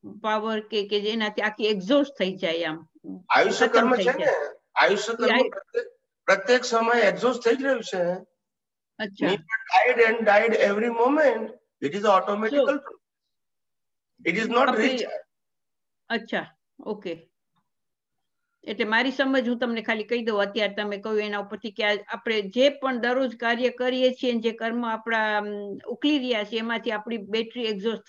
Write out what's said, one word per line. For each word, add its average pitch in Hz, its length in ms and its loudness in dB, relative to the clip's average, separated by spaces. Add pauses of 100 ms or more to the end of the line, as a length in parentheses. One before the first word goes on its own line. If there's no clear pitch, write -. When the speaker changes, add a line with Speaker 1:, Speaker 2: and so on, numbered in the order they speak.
(240)
Speaker 1:
power 220 360 -2
કે, 214 280 -4
કે 208 140 0
જેનાથી 214 400 -2
આખી 208 240 -2
exhaust 220 540 2
થઈ 185 160 -2
જાય 170 280 -2
આમ, 160 240 -6 (420)
Speaker 2:
આયુષ્ય 202 380 4
Speaker 1:
ખતમ 233 100 2
Speaker 2:
કર્મ 240 180 4
Speaker 1:
થઈ 202 80 0
Speaker 2:
છે 247 80 4
ને, 226 140 -2
Speaker 1:
જાય? 175 100 4 (400)
Speaker 2:
આયુષ્ય 202 380 2
Speaker 1:
એ - 20 -4
Speaker 2:
કર્મ 240 160 2
Speaker 1:
આયુ- 247 180 4
Speaker 2:
પ્રત્યેક, - 380 -6 (380)
પ્રત્યેક 240 380 4
સમયે 226 380 2
exhaust 202 440 2
થઈ 233 100 4
જ 262 80 -6
રહ્યું 262 200 0
છે. 185 200 -2 (960)
Speaker 1:
અચ્છા. 202 280 -4
Speaker 2:
Neither 185 100 2
died - 760 2
and 226 160 0
died 214 440 4
every 226 300 -2
moment. 254 480 2 (360)
It 143 100 -4
is 202 100 -4
automatically. 214 600 2
Speaker 1:
So, 277 140 0 (1500)
Speaker 2:
It 170 60 0
is 220 140 -2
not 247 200 2
Speaker 1:
આપણે 226 200 2
Speaker 2:
recharge. 254 200 -2 (1000)
Speaker 1:
અચ્છા, 226 360 -6 (340)
ઓકે. 175 480 -10 (1400)
એટલે 220 220 -4
મારી 240 260 2
સમજ 269 380 0
હું 240 100 -2
તમને 233 220 -2
ખાલી 220 220 -4
કહી 240 200 -4
દઉં, 214 180 0
અત્યારે 202 320 -2
તમે 208 240 -4
કહ્યું 214 240 -2
એના 208 160 -4
ઉપરથી 208 340 -10
કે 214 120 -4
આ 208 240 0
આપણે 220 340 -2
જે 240 280 2
પણ 269 280 -2
દરરોજ 247 400 -2
કાર્ય 233 320 0
કરીએ 254 440 0
છીએ 247 200 -2
ને 226 80 -2
જે 226 100 -2
કર્મ 233 340 -4
આપણા, 220 520 -2
અમ, 208 80 -2 (420)
ઉકલી 294 300 0
રહ્યા 240 260 -2
છે 214 140 -6
એમાંથી 226 340 -4
આપણી 220 260 -6
battery 226 460 -6
exhaust 220 460 -4